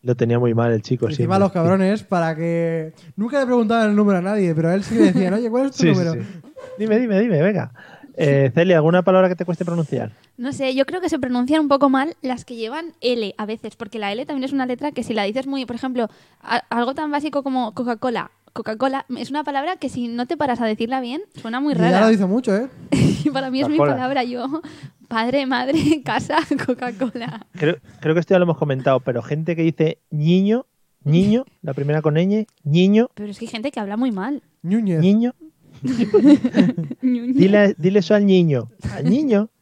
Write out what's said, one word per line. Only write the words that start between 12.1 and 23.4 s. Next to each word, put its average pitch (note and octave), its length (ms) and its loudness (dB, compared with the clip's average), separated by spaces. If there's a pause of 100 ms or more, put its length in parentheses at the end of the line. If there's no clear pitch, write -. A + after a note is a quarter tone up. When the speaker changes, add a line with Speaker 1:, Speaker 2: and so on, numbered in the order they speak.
Speaker 3:
las B3+ 240 -8
que B3 100 -16
llevan C4+ 460 -8
L A3+ 380 -2
a G#3+ 80 -8
veces, A3 300 -12
porque A3+ 220 -14
la G3+ 140 -6
L B3 140 -8
también C4+ 180 -6
es C4+ 80 -6
una C4+ 140 -2
letra B3+ 260 -6
que B3 100 -8
si A3+ 120 -6
la G#3+ 100 -2
dices B3+ 220 -4
muy, C4+ 180 -6
por A#3 100 -10
ejemplo, B3 340 -4 (340)
a-, A#3+ 260 -4
algo A#3+ 260 -4
tan D4+ 160 -6
básico D4 320 -4
como B3+ 320 -4
Coca-Cola. A#3+ 560 -6 (220)
Coca-Cola B3+ 540 -4 (120)
es A#3+ 120 -10
una D4 120 -4
palabra D4 360 -4
que C4+ 100 -6
si A#3+ 180 -6
no A#3+ 200 -6
te E4+ 100 -4
paras B3+ 240 -2
a A#3 60 0
decirla A3+ 340 -2
bien, B3+ 220 -8 (180)
suena A#3 200 -8
muy D4 140 0
Speaker 2:
Yo - 60 0
Speaker 3:
rara. E3+ 120 4
Speaker 2:
ya F#3+ 100 4
lo A3 80 6
dice G3+ 160 2
mucho, G#3 280 0
¿eh? B3 140 -2 (240)
Speaker 3:
<laughs> - 320 2
Y D4+ 60 0
para C4+ 200 -4